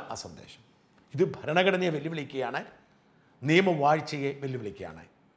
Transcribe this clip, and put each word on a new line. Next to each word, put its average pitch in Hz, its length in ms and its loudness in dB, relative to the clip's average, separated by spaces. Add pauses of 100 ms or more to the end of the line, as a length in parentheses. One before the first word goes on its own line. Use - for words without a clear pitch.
(120)
ആ - 100 -6
സന്ദേശം. - 400 -18 (520)
ഇത് 139 100 2 (140)
ഭരണഘടനയെ 180 580 2
വെല്ലുവിളിക്കുകയാണ്, 135 680 -4 (880)
നിയമവാഴ്ചയെ 151 840 4 (120)
വെല്ലുവിളിക്കുകയാണ്. 98 600 -8 (340)